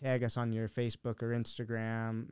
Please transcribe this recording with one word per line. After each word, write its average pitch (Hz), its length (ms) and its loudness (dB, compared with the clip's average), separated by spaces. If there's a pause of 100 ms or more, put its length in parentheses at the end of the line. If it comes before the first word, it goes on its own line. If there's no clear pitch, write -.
tag 127 220 2
us 117 140 0
on 120 160 2
your 110 140 2
Facebook 117 560 -2
or 117 60 2
Instagram," 113 1040 -2